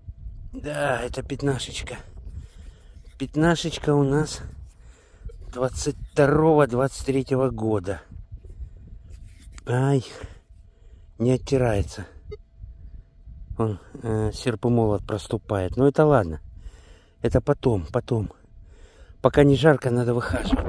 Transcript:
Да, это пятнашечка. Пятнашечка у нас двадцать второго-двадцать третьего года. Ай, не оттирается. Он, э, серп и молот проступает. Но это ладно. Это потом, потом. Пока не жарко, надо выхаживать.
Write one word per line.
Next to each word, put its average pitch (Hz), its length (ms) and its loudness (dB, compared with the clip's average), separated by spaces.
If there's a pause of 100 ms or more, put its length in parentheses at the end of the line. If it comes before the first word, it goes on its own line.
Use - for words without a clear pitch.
(520)
Да, 143 500 -4
это 123 220 -6
пятнашечка. - 720 -4 (1200)
Пятнашечка 156 800 0
у 143 80 4
нас 143 380 0 (1120)
двадцать 127 420 -4 (160)
второго-двадцать 143 920 4
третьего 131 460 0
года. 107 500 -2 (1600)
Ай, 131 380 2 (1160)
не 120 120 2
оттирается. 120 720 0 (1500)
Он, 110 200 -2 (240)
э, 110 320 0
серп 113 300 -4
и 120 40 4
молот 110 360 2
проступает. 101 720 -4
Но 135 100 6
это 151 180 6
ладно. 101 360 4 (840)
Это 120 180 2
потом, 113 460 0
потом. 110 440 -4 (880)
Пока 143 240 6
не 139 120 8
жарко, 135 340 4
надо 120 240 2
выхаживать. - 560 -2